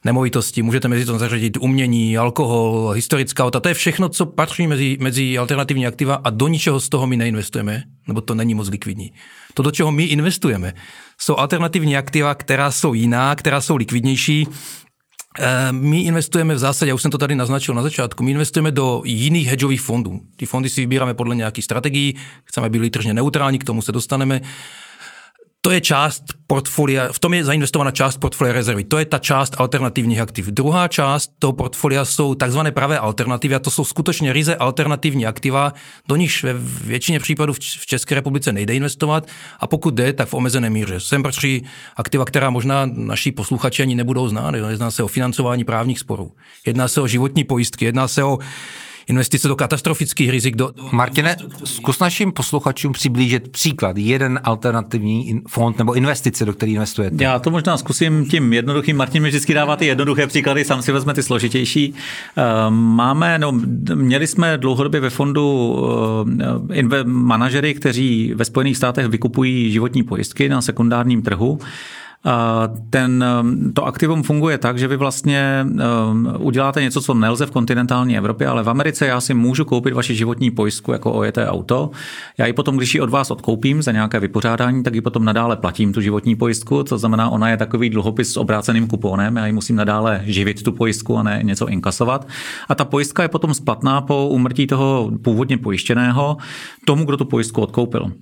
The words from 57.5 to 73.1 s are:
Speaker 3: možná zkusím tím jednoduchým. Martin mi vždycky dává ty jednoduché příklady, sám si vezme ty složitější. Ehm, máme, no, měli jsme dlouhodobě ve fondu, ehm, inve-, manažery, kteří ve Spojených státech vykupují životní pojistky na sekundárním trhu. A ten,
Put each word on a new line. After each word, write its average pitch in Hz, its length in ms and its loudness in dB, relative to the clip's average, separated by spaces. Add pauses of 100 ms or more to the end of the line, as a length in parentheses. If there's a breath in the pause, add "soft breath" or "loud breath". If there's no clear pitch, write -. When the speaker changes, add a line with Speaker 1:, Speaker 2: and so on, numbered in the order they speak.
Speaker 3:
možná 165 260 0
zkusím 156 500 0
tím 139 260 2
jednoduchým. 143 440 0
Martin 135 260 0
mi 151 60 2
vždycky 143 260 0
dává 147 220 2
ty 160 100 0
jednoduché 139 400 2
příklady, 143 380 0
sám 135 180 0
si 139 100 0
vezme 139 220 0
ty 143 80 0
složitější. 127 720 0 (420 loud breath)
Ehm, 110 380 2
máme, 123 640 4
no, 147 140 0 (420)
měli 139 320 2
jsme 160 320 2
dlouhodobě 135 420 0
ve 131 100 0
fondu, 139 640 2 (460)
ehm, - 160 0 (300)
inve-, 135 360 0
manažery, 123 720 2
kteří 120 600 0
ve 107 100 0
Spojených 135 320 0
státech 127 300 0
vykupují 120 640 2
životní 120 300 2
pojistky 117 460 -2
na 131 140 2
sekundárním 120 600 2
trhu. 117 360 0 (680 loud breath)
A 113 440 2 (220)
ten, 127 340 2